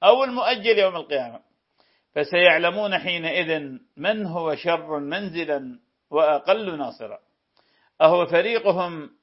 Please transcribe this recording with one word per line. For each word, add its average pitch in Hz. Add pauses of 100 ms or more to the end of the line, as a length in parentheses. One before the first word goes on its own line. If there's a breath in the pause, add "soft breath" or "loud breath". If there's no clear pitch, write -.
أو 240
المؤجل 233
يوم 190
القيامة، 127 (760)
فسيعلمون 175
حينئذ 160 (180)
من 208
هو 165
شر 160
منزلا 147 (320)
وأقل 156
ناصرا، 113 (840)
أهو 165
فريقهم 175 (120)